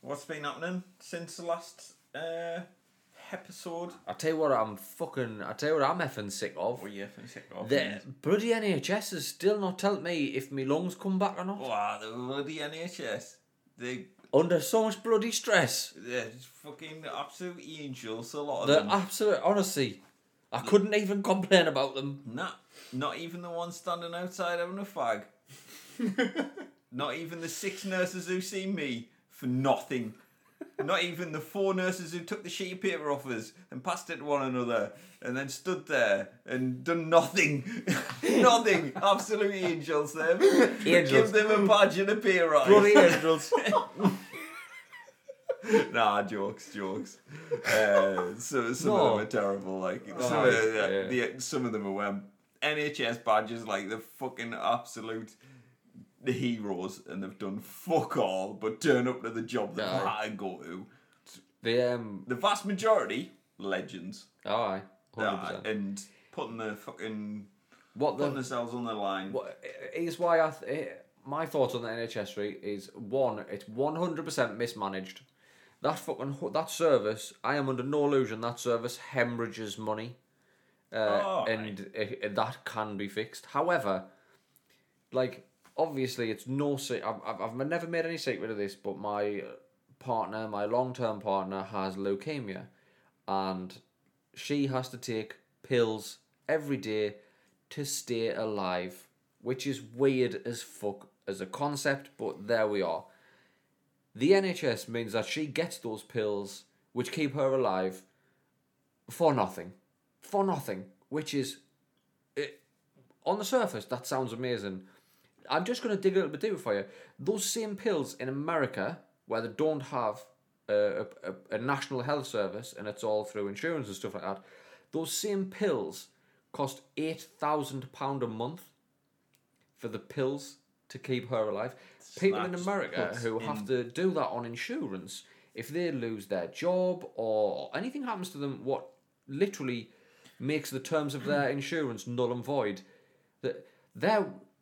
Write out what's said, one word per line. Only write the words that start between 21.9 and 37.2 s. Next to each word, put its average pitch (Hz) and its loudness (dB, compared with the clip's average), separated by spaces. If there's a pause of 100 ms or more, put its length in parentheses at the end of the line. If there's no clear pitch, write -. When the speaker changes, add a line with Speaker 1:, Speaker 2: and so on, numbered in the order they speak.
Speaker 2:
them. 139 -6
Speaker 1:
Nah, 147 -6 (420)
not 135 -2
even 170 -8
the 175 -10
one 170 -6
standing 170 -6
outside 180 -2
having 180 -2
a 202 -6
fag. 117 0 (760)
Speaker 3:
<laughs> 247 0 (440)
Speaker 1:
Not 135 -2
even 165 -8
the 165 -6
six 196 -6
nurses 185 -2
who 185 -2
seen 190 -4
me 131 -4 (220)
for - -10
nothing. 127 2 (720)
Not 175 2
even 170 -4
the 151 -4
four 196 0
nurses 185 0
who 175 -6
took 208 -8
the 180 -10
sheet 185 -6
of 180 -10
paper 160 0
off 139 -2
us 113 -4 (180)
and 127 -10
passed - -4
it - -4
to 135 -10
one 143 2
another 120 0 (300)
and 123 -4
then 135 -4
stood 185 -4
there 107 2 (160)
and 127 -2
done 165 0
nothing. 160 6 (380)